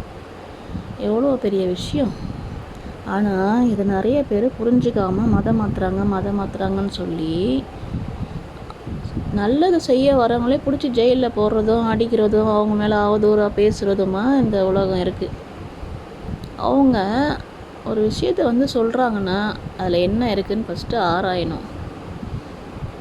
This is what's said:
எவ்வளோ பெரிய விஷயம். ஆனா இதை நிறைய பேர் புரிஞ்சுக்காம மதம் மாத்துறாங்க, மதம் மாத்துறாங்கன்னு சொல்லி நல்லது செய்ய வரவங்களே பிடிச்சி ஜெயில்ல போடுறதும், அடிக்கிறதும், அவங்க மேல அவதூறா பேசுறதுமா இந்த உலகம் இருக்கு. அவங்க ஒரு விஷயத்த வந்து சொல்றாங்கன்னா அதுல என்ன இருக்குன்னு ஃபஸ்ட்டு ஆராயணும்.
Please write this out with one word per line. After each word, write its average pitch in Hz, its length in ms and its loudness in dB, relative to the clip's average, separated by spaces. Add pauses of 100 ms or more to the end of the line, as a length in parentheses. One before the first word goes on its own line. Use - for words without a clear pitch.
(1000)
எவ்வளோ 226 360 2
பெரிய 202 320 0
விஷயம். 190 460 -2 (920)
ஆனா 196 280 0 (280)
இதை 208 220 2
நிறைய 202 380 2
பேர் 220 220 0 (100)
புரிஞ்சுக்காம 226 720 2
மதம் 220 320 2
மாத்துறாங்க, 190 460 0
மதம் 202 340 0
மாத்துறாங்கன்னு 196 540 -2
சொல்லி 165 400 -4 (2000)
நல்லது 285 440 4
செய்ய 269 360 2
வரவங்களே 240 420 4
பிடிச்சி 285 320 -2
ஜெயில்ல 247 380 4
போடுறதும், 220 580 2
அடிக்கிறதும், 220 640 2
அவங்க 214 260 2
மேல 208 220 2
அவதூறா 208 480 4 (100)
பேசுறதுமா 196 680 2 (160)
இந்த 214 260 2
உலகம் 190 360 2
இருக்கு. 180 260 -2 (1300)
அவங்க 262 400 4 (880)
ஒரு 214 160 -2
விஷயத்த 339 420 0
வந்து 247 300 2
சொல்றாங்கன்னா 226 680 0 (380)
அதுல 180 220 0
என்ன 214 320 0
இருக்குன்னு 202 360 -2
ஃபஸ்ட்டு 180 360 -6
ஆராயணும். 175 600 0 (1400)